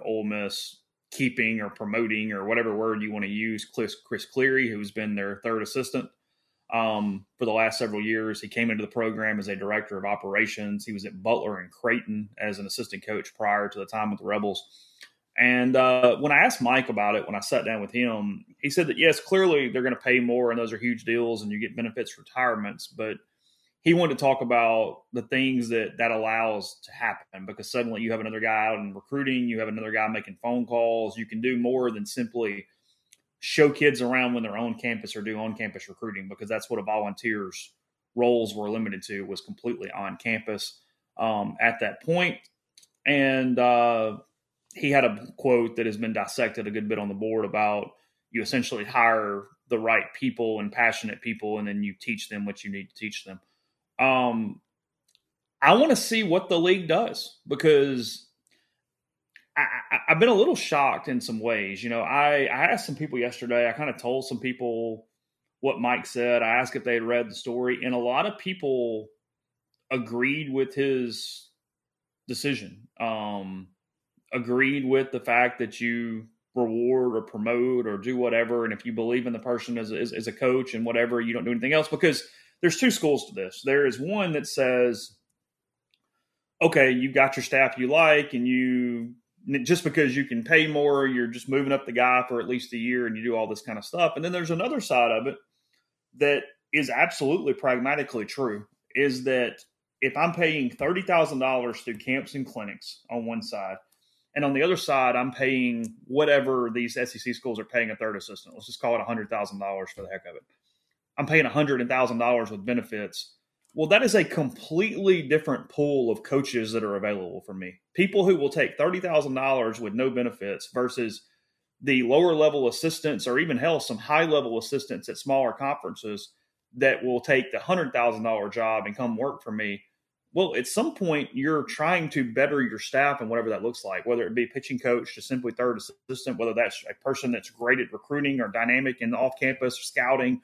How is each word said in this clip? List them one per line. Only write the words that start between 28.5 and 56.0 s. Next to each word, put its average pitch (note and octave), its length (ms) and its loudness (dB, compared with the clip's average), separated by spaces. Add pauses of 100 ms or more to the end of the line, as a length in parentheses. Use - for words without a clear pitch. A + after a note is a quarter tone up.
out A2 140 0
in G2+ 120 -8
recruiting, C3 560 -2
you A2+ 120 -2
have A2 80 -2
another A2 240 -6
guy A2 160 0
making G#2 340 -6
phone A#2+ 240 0
calls, A#2 500 2
you A2+ 80 -6
can A2 160 -8
do B2+ 160 0
more B2 360 2
than G#2 120 -6
simply A2 640 -4 (720)
show - 320 4
kids C#3 320 4
around B2 320 0
when A#2 80 -2
they're G#2+ 160 -6
on A#2 160 -2
campus A2 400 -6
or G#2+ 80 -8
do G#2+ 160 -6
on-campus A2 500 -8
recruiting G2 400 -12
because G2+ 200 -14
that's A2 200 -4
what A2+ 120 -4
a - 20 -6
volunteer's G#2 880 -4 (440)
roles A#2+ 360 2
were G#2 160 -6
limited G#2+ 320 -4
to, G2 220 -8
was F#2+ 180 -10
completely A#2 520 -8
on G2 240 -8
campus, - 640 -6 (360)
um, G#2+ 440 -2
at A#2 180 2
that G#2 240 -4
point. F3 340 0 (720)
And, C3+ 540 2
uh, A#2+ 560 4 (580)
he C#3+ 160 -2
had C#3 140 6
a G#2+ 200 0 (140)
quote A#2+ 380 2
that A2+ 100 0
has G#2+ 100 -4
been A2+ 160 -4
dissected G#2+ 540 -2
a G#2 40 -6
good G#2+ 180 -4
bit G#2+ 100 -2
on G#2 100 -4
the G2 60 -6
board A2 300 -2
about G#2 480 0 (400)
you B2 100 -2
essentially A#2+ 420 -2
hire A2 600 2 (240)
the A#2+ 100 0
right A2 360 0
people A2+ 460 -2
and G#2 120 -6
passionate A2+ 500 0
people, G#2+ 360 -4
and G#2 80 -4
then G2+ 160 -4
you G2 160 -4
teach A2+ 300 -8
them G2+ 160 -8
what G2+ 200 -10
you G#2 60 -10
need G2 200 -10
to - 40 -20
teach G#2+ 300 -12
them. F#2+ 160 -16 (600)
Um, B2 600 0 (1000)
I D3 140 8
wanna C4+ 220 6
see A3 260 0